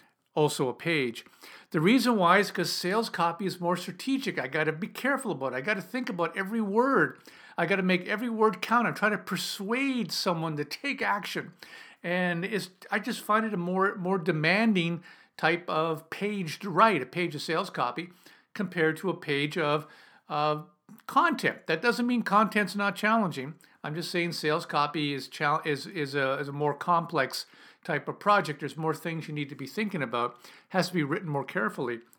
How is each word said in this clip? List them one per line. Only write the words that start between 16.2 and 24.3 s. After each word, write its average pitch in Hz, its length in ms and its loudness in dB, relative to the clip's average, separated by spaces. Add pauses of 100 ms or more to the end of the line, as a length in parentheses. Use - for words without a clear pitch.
to 202 100 -8
write, 185 320 4
a 127 60 -6
page 165 260 -4
of 147 80 -8
sales 170 280 -2
copy, 156 400 -4 (440)
compared 165 440 2
to 190 120 -4
a 170 60 0
page 147 420 -2
of, 151 300 0 (400)
of 151 400 -2 (400)
content. 277 580 2
That 160 160 -2
doesn't 240 240 2
mean 240 160 2
content's 202 540 2
not 202 200 -2
challenging. 165 600 0 (280)
I'm 151 120 -4
just 165 160 -6
saying 170 220 0